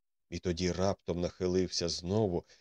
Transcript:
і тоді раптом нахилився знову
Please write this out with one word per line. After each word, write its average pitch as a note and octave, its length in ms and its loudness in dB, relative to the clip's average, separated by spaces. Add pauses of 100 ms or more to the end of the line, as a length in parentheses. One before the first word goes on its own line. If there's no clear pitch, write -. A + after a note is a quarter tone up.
(300)
і E2+ 100 -6
тоді F2+ 320 0
раптом F2+ 500 0
нахилився F2+ 680 0
знову F2 560 0 (160)